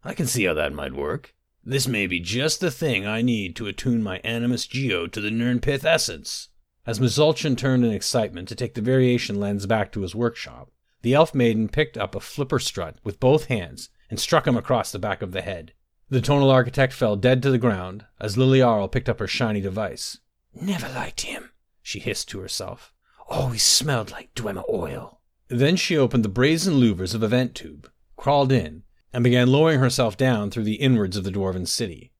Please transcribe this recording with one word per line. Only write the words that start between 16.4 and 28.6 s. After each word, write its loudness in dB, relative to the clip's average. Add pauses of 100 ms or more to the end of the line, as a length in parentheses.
architect 2
fell 2
dead 4
to 2
the 4
ground -2 (120)
as -4
Lily 6
Arl 4
picked -2
up -2
her -4
shiny -2
device. -6 (380)
"Never -6
liked -10
him," -10 (320)
she -10
hissed -6
to -10
herself. -12 (340)
"Always -2
smelled 2
like -18
Dwemer -8
oil." -6 (280)
Then 2
she 0
opened 4
the -2
brazen 2
louvers 4
of -2
a 2
vent 0
tube, -18 (260)
crawled 2
in, 0 (280)